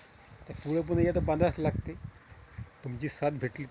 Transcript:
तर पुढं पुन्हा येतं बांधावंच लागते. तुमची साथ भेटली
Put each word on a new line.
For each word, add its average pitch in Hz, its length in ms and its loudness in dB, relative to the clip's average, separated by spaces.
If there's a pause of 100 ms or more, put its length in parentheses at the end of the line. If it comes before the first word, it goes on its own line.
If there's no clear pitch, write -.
(480)
तर 143 40 -10
पुढं 151 280 0
पुन्हा 170 240 4
येतं 175 200 2
बांधावंच 160 340 4
लागते. 156 340 0 (920)
तुमची 127 240 -4
साथ 147 220 0
भेटली 131 400 -6